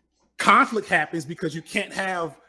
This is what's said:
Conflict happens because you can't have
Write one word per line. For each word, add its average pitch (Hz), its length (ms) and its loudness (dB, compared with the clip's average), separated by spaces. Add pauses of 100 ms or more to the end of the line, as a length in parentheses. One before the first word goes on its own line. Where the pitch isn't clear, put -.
(380)
Conflict 220 500 4
happens 165 380 0
because 156 300 -6
you 160 80 -10
can't - 280 -6
have 185 460 -4 (120)